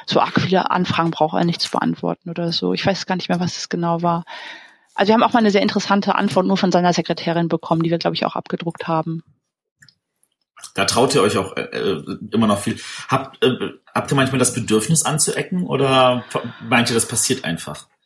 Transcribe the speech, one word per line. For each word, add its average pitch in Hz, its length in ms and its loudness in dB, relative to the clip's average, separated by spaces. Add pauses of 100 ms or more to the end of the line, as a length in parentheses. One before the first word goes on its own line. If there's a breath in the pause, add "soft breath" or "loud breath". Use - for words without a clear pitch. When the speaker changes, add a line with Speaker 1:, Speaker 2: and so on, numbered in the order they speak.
Speaker 1:
so - 140 2
arg - 200 2
viele 180 300 2
Anfragen 180 400 2
braucht 156 260 0
er 180 80 2
nicht 170 160 0
zu - 100 -4
beantworten 170 600 -2
oder 170 220 -4
so. 90 200 0
Ich - 140 -2
weiß 196 180 0
gar 185 120 -2
nicht - 120 -6
mehr, 175 120 0
was 175 180 -4
es - 100 -10
genau 170 320 -2
war. 170 240 0 (720 loud breath)
Also 202 160 2
wir 220 40 8
haben 233 80 6
auch 226 100 4
mal 240 80 4
eine 214 100 4
sehr 196 120 4
interessante 202 520 0
Antwort 190 320 2
nur 190 100 2
von 185 160 2
seiner 175 200 4
Sekretärin 170 560 0
bekommen, 165 340 0
die 165 80 0
wir, 170 80 0
glaub 165 160 -2
ich, - 100 -4
auch - 120 -2
abgedruckt - 520 -8
haben. 165 340 -2 (1500)
Speaker 2:
Da 98 100 0
traut 117 300 2
ihr 98 80 4
euch 107 160 2
auch, - 180 -6
äh, - 60 -6
äh, - 560 -6 (140)
immer 113 140 2
noch 101 140 2
viel. 113 180 -4 (300 loud breath)
Habt, - 340 -2
äh, - 280 0 (240)
habt - 180 -2
ihr 143 40 2
manchmal 135 220 2
das 123 160 2
Bedürfnis 110 500 0
anzuecken - 640 -2
oder 131 580 4 (440)
meint 117 220 2
ihr, - 40 0
das - 140 2
passiert - 360 -2
einfach? - 420 -8 (200)